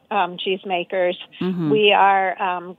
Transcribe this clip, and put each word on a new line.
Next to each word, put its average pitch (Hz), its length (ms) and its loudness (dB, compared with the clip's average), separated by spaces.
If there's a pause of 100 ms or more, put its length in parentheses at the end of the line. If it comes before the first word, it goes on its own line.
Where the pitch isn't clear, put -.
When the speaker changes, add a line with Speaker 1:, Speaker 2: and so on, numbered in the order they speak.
(100)
Speaker 1:
um, 180 260 -2
cheesemakers, 185 760 -4 (260)
Speaker 2:
Mm-hmm. 175 300 -2
Speaker 1:
we 208 200 4
are, 190 500 2
um, 180 380 -6